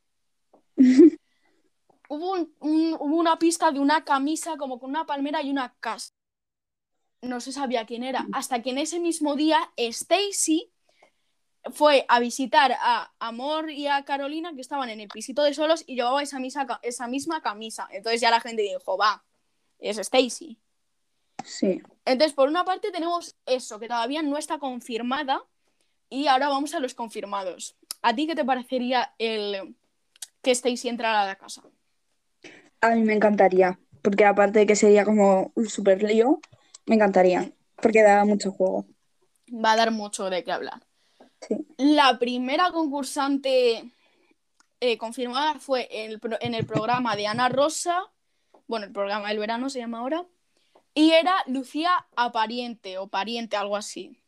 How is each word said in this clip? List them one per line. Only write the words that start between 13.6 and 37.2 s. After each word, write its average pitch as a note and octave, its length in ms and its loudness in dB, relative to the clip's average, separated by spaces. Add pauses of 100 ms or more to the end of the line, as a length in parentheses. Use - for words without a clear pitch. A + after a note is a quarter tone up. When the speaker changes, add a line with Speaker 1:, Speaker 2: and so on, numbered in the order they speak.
Speaker 2:
y C#4+ 180 -6
a C#4 160 -2
Carolina, D4 500 -8
que B3+ 60 -14
estaban C4 280 -8
en A3 120 -12
el G#3 80 -16
pisito A#3+ 340 -6
de D4 100 4
solos, D#4 360 0
y C4 80 -12
llevaba B3 260 0
esa C#4 160 -10
misa-, B3+ 440 -8
esa A#3+ 260 -8
misma C#4 340 -6
camisa. G#3+ 480 -10
Entonces A3+ 300 -4
ya A#3 100 2
la A#3 100 4
gente A3+ 220 -4
dijo, F#3+ 340 -4
"Va, G3+ 280 0 (560)
es G#3 180 -6
Stacy". A#3 600 -2 (840)
Speaker 1:
Sí. - 380 -2 (220)
Speaker 2:
Entonces, C#4 300 2
por C4+ 140 4
una F4 160 -2
parte F#4 280 -4
tenemos E4+ 420 -6 (120)
eso, B3 340 -4
que A3+ 80 -12
todavía A#3+ 340 -4
no C#4+ 160 -4
está D#4 220 -8
confirmada, B3+ 840 -6 (680)
y C#4 200 -2
ahora C4+ 200 4
vamos C#4+ 260 -2
a E4+ 40 -6
los B3+ 160 -6
confirmados. G3+ 840 -10 (260)
¿A A3+ 120 2
ti D4+ 140 -2
qué D#4+ 80 -6
te D4+ 80 -2
parecería B3+ 720 -2
el G#3 560 -6 (680)
que B3+ 100 4
Stacy B3 360 -2
entrara A3+ 340 0
a G3 40 -2
la G3 100 -8
casa? - 280 -20 (1200)
Speaker 1:
A A#3 80 4
mí A3+ 80 2
me G#3+ 120 2
encantaría, F#3+ 640 4 (240)
porque G#3 220 4
aparte G3+ 360 4
de G#3 60 6
que G#3 100 4
sería G#3 280 6
como G3 500 4
un A3+ 140 -2
super G3 340 2
lío, A3+ 380 4 (460)
me A3+ 80 4
encantaría, F#3 580 4 (240)